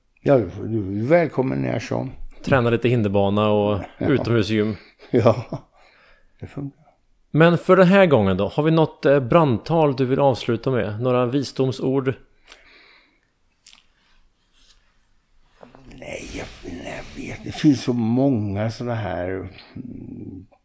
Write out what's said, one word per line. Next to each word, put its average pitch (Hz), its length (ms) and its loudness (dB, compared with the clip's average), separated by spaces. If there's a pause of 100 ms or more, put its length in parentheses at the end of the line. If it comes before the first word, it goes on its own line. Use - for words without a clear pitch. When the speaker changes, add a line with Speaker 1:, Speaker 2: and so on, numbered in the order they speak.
(200)
Speaker 1:
Ja, 139 180 4
du, 95 120 -2 (180)
du 104 320 -4
är 113 80 -2
välkommen 135 540 0
när 123 160 -2
som. 123 340 -6 (320)
Speaker 2:
Träna 120 260 2
lite 117 180 0
hinderbana 104 640 2
och 104 300 2 (100)
Speaker 1:
<laughs> - 80 -20
Ja. - 100 -4
Speaker 2:
utomhusgym. 110 680 0 (340)
Speaker 1:
Ja, 117 520 2 (800)
det - 60 -14
funkar. 143 340 -14 (500)
Speaker 2:
Men 165 280 4
för - 180 4
den 185 100 8
här 196 200 6
gången 104 300 4
då, 98 120 0
har 147 140 -2
vi 156 80 2
något, 160 360 0
eh, 143 140 4
brandtal 147 760 2
du 131 80 0
vill 131 160 0
avsluta 127 500 0
med? 107 300 -2
Några 127 260 0
visdomsord? 131 880 -2 (3750)
Speaker 1:
Nej, - 260 -14 (100)
jag, - 120 -10 (180)
nej, - 380 -12 (140)
jag - 60 -12
vet. - 220 -12
Det - 80 -10
finns 139 300 2
så 127 100 -2
många 113 760 0
såna 120 240 -8
här, 90 340 -6 (480)
mm, - 720 -16 (180)